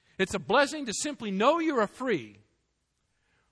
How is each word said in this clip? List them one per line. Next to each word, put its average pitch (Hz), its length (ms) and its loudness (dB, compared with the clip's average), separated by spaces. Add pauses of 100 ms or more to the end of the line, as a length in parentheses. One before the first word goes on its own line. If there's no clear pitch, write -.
(160)
It's 190 180 -2
a 196 40 -2
blessing 277 480 2
to 202 60 -4
simply 233 400 -6
know 240 260 4
you 320 220 0
are 202 80 2
free, 139 480 -6 (1160)